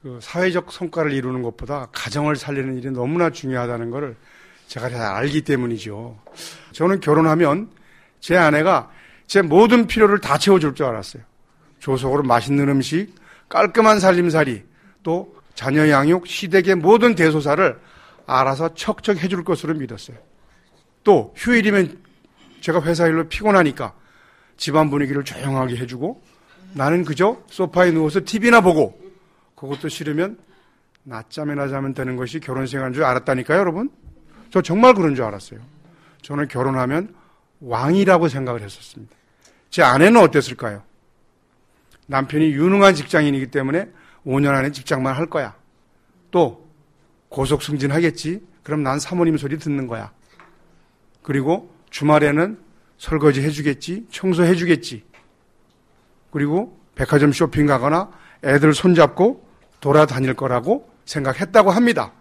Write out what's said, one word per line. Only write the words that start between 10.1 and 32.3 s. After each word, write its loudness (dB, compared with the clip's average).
다 0
채워줄 2
줄 -4
알았어요. -10
조속으로 -2
맛있는 0
음식, -2
깔끔한 4
살림살이, 0
또 -8
자녀 0
양육, 2
시댁의 0
모든 4
대소사를 2
알아서 -2
척척 -4
해줄 -4
것으로 -4
믿었어요. -12
또 4
휴일이면 0
제가 -2
회사 0
일로 0
피곤하니까 0
집안 0
분위기를 -4
조용하게 -6
해주고 -10
나는 -2
그저 -2
소파에 0
누워서 -2
티비나 4
보고 2
그것도 -10
싫으면 -6
낮잠이나 -8
자면 -6
되는 -8
것이 -8